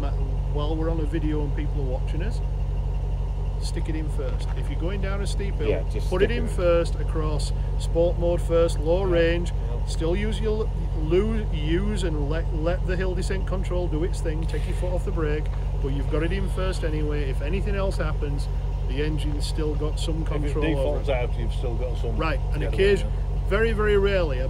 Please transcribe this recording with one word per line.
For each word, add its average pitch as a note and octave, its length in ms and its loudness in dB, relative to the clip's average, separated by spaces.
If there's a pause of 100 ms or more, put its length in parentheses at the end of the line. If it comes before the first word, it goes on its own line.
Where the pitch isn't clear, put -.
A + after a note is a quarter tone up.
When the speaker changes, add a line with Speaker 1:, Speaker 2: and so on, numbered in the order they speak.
Speaker 1:
ma-, D3 80 0 (440)
while D3 220 0
we're D#3+ 140 0
on E3 100 0
a D#3 40 0
video D3+ 400 0
and C#3 120 -2
people C#3+ 260 0
are C3+ 180 0
watching D3+ 240 0
us, - 180 -2 (1200)
stick - 280 -2
it D3+ 60 -2
in D3+ 140 -2
first. - 380 -2 (100)
If C#3 120 -2
you're C#3+ 100 -2
going F#3+ 220 -2
down D3 200 0
a - 60 0
steep - 280 0
hill, A2+ 140 0
Speaker 2:
Yeah, F#2+ 220 2
just - 180 0
Speaker 1:
put F#3 120 2
it G3+ 40 4
Speaker 2:
stick A3+ 120 2
it - 20 0
Speaker 1:
in A#3 60 0
Speaker 2:
in. A#3 40 -2
Speaker 1:
first E3+ 460 4
across D3+ 560 0 (260)
sport E3 400 2
mode E3+ 240 2
first, E3+ 380 2
low E3+ 260 2
Speaker 3:
Yeah, F3+ 80 2
Speaker 1:
range, E3+ 380 2
Speaker 3:
yeah. - 340 -2
Speaker 1:
still E3 300 0
use G#3 240 0
your A3 260 0
l-, - 40 -2 (340)
lo-, G#3+ 500 2
use F3 500 0
and D3 260 0
let, D#3 260 -2
let E3+ 320 0
the F#3 80 0
hill F#3 200 -2
descent F#3 320 -2
control F3+ 400 -2
do D3+ 180 0
its - 160 -2
thing, D#3 240 -2
take D3 220 -2
your - 100 -2
foot F3+ 160 0
off F3+ 120 0
the G3+ 60 -2
brake, D#3 340 0 (360)
but C#3 80 0
you've C3+ 220 -2
got D3+ 120 0
it F3 80 0
in G3 200 0
first F#3 320 -2
anyway. D3 460 0
If D3 120 -2
anything D3+ 340 0
else F#3+ 220 0
happens, C#3+ 500 0 (400)
the C3+ 160 0
engine's D3 420 0
still D3+ 300 0
got D3 240 0
some D#3+ 240 0
Speaker 3:
If - 80 -2
it D3 100 -2
Speaker 1:
control D3 240 0
over C3 380 2
Speaker 3:
defaults C#3+ 60 -2
Speaker 1:
it. C3+ 60 2
Speaker 3:
out, B2 240 0
you've - 140 0
still A#2+ 220 -2
got - 220 -2
some - 180 -2
Speaker 1:
Right, D3+ 240 0 (140)
and - 80 0
Speaker 3:
getaway, F#3+ 120 0
Speaker 1:
occasion-, G3 360 4
Speaker 3:
yeah. - 400 0
Speaker 1:
very, A3 240 2
very G#3 240 4
rarely, F#3+ 520 2